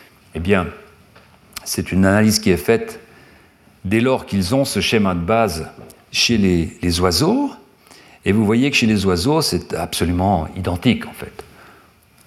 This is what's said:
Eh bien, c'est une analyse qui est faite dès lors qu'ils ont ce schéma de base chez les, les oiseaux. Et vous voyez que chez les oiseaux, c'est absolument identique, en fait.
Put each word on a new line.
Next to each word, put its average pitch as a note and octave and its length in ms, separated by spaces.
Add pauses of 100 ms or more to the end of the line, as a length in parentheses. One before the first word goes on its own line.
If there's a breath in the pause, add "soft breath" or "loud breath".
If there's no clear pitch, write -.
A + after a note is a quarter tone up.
(340 loud breath)
Eh D#2+ 60
bien, F2+ 260 (960 soft breath)
c'est - 300
une F#2+ 120
analyse G#2+ 360
qui G2+ 100
est F2 60
faite - 420 (880 soft breath)
dès G#2+ 160
lors B2+ 260
qu'ils F#2+ 260
ont C3+ 120
ce G#2+ 160
schéma G2 340
de F2 60
base E2+ 480 (420)
chez - 280
les, F2+ 440
les E2+ 160
oiseaux. F3+ 540 (720 loud breath)
Et F#2+ 60
vous G#2+ 160
voyez A#2+ 240
que C#3 60
chez A#2 100
les G#2 180
oiseaux, G2 380
c'est - 320
absolument F2 720 (100)
identique, F#2 520
en - 40
fait. - 320 (840 loud breath)